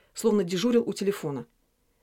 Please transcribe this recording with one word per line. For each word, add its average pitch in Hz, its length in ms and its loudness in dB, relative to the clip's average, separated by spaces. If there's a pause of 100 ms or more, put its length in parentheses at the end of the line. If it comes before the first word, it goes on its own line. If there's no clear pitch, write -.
(140)
словно 208 300 2
дежурил 208 420 2
у 202 80 -2
телефона. 156 520 -4 (580)